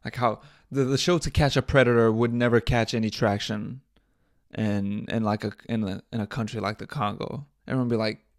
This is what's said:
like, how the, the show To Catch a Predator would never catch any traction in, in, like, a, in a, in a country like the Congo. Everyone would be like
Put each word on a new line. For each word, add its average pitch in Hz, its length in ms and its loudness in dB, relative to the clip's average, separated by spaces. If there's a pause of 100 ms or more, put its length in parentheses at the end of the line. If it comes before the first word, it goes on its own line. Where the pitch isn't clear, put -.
like, - 120 -10
how 117 260 0 (280)
the, 135 140 0
the 131 140 2
show 175 200 2
To - 140 -2
Catch 147 240 2
a 135 60 4
Predator 120 500 4
would 117 220 2
never 120 260 4
catch 117 340 0
any 110 160 0
traction 107 720 -2 (720)
in, 104 560 -2
in, 113 140 -2
like, 107 220 -2
a, 101 80 -4 (160)
in 110 140 -2
a, 98 280 -6
in 113 80 -4
a 104 80 -4
country 110 320 -6
like 104 200 -4
the 110 80 -12
Congo. 139 580 -6 (200)
Everyone 127 220 -2
would 117 60 0
be 113 40 0
like 110 280 -4 (140)